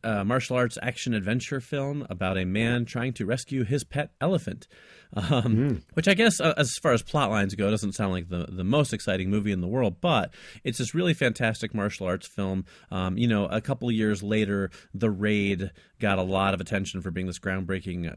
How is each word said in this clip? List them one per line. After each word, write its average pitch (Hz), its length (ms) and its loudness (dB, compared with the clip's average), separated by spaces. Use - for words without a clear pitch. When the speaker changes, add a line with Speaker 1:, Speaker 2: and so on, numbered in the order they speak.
Speaker 1:
uh, 107 220 0
martial 127 320 0
arts 123 240 0
action 123 320 -4
adventure 117 480 -2
film 143 480 -6
about 95 280 -2
a 92 80 0
man 117 400 2
trying 120 280 -4
to 113 120 -4
rescue 127 380 -2
his 127 220 0
pet 147 340 -6
elephant. 165 480 -2
Um, 110 400 2
Speaker 2:
Mm. 120 260 2
Speaker 1:
which 165 140 0
I 196 80 6
guess, 214 260 4
uh, 160 160 4
as 143 140 2
far 151 100 4
as 117 120 4
plot 139 260 0
lines 101 240 2
go, 98 160 2
doesn't 104 240 0
sound 98 200 0
like 87 160 -4
the, 87 200 -4
the 90 140 -6
most 127 300 4
exciting 95 360 -2
movie 104 220 2
in 92 100 0
the 87 60 -2
world, 107 340 0
but 143 320 2
it's 117 160 -4
this 123 160 -4
really 175 180 2
fantastic 113 640 0
martial 101 320 -2
arts 92 200 -2
film. 95 380 -2
Um, 92 260 -2
you 117 120 2
know, 104 180 4
a 107 160 -2
couple 123 260 -4
of 120 60 0
years 107 300 2
later, 101 480 0
The 107 160 2
Raid 98 580 0
got 101 180 2
a 95 60 0
lot 95 320 2
of 92 60 -6
attention 95 400 -2
for 90 100 -6
being 92 160 -4
this 87 100 -6
groundbreaking, 92 800 -4